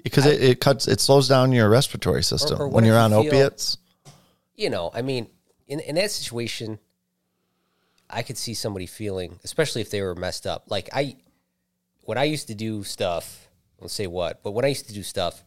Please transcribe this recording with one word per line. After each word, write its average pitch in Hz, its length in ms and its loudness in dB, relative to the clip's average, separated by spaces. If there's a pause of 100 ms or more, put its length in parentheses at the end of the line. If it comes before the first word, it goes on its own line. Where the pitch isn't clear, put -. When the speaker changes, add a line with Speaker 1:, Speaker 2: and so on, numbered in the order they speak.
Speaker 1:
Because 135 240 2
Speaker 2:
I 147 40 8
Speaker 1:
it, - 120 2
it 127 180 4
cuts, - 280 2
it - 120 2
slows 139 280 6
down 131 240 4
your 113 160 6
respiratory 101 540 2
system - 360 -2
Speaker 2:
Or, - 40 -6
or 143 60 -2
what - 80 -2
Speaker 1:
when 117 80 6
Speaker 2:
if 113 40 8
Speaker 1:
you're 113 80 8
Speaker 2:
you 117 60 6
Speaker 1:
on 113 80 4
Speaker 2:
feel 107 100 6
Speaker 1:
opiates. 139 580 2 (800)
Speaker 2:
You 208 140 -2
know, 87 240 -4
I 117 80 -4
mean, 127 240 -4 (420)
in, 143 120 -8
in 143 160 -8
that 196 160 0
situation, 113 640 -8 (1300)
I - 140 -8
could 117 160 -12
see 117 160 -8
somebody 98 320 -6
feeling, 92 580 -8
especially 143 380 -4
if - 80 -10
they 104 120 -4
were 92 120 -4
messed 90 320 -8
up. 90 240 -6
Like, 101 240 -6
I, 139 220 -4 (880)
when 110 120 -6
I 131 80 0
used 151 220 -4
to 113 80 -12
do 107 300 -8
stuff, - 640 -6 (300)
I - 40 -20
won't 92 80 -14
say 104 160 -6
what, 85 380 -6
but 104 80 -8
when 120 120 -2
I 139 40 2
used 139 180 -6
to 107 80 -16
do 101 80 -10
stuff, 87 440 -6